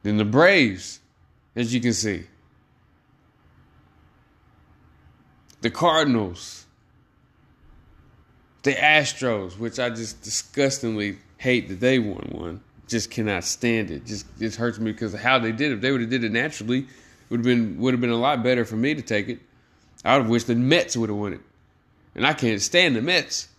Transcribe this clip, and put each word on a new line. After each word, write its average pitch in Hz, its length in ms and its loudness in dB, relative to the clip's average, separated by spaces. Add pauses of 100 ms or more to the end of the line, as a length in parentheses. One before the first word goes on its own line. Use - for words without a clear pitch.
Then 104 160 0
the 107 80 2
Braves, 135 720 4 (560)
as 120 160 -2
you 127 80 0
can 120 140 0
see. 95 300 -4 (3500)
The 117 80 0
Cardinals. 139 960 0 (2000)
The 139 80 2
Astros, 127 840 2
which 113 200 -6
I 123 120 0
just 113 320 -10
disgustingly 110 960 -2 (200)
hate 123 300 0
that 95 120 -10
they 127 200 4
won - 320 -6
one. 82 280 -10 (280)
Just 110 220 -4
cannot 104 340 -2
stand 113 460 -2
it. 73 140 -10
Just, 104 220 -12 (140)
it 110 140 -4
hurts 113 240 -4
me 110 140 -2
because 110 220 -8
of 101 60 -10
how 127 180 4
they 113 140 0
did 139 180 -2
it. 117 60 -2
If 101 40 -8
they 131 120 0
would 123 100 0
have 113 80 -6
did 123 140 0
it 107 80 -2
naturally, 127 540 -2 (440)
would 120 80 -2
have 117 60 -2
been, 117 340 2
would 127 160 2
have 120 80 0
been 120 80 0
a 117 60 0
lot 127 260 0
better 120 240 2
for 107 100 -8
me 139 180 0
to 147 60 -6
take 104 280 -2
it. - 120 -8 (640)
I 123 100 6
would 117 100 6
have 110 60 0
wished 117 180 2
the 117 80 2
Mets 135 400 2
would 113 120 0
have 104 80 -4
won 104 160 -4
it. - 80 -12 (720)
And 120 120 0
I 151 80 4
can't 110 260 0
stand 160 360 2
the 107 40 0
Mets. 170 480 -2 (100)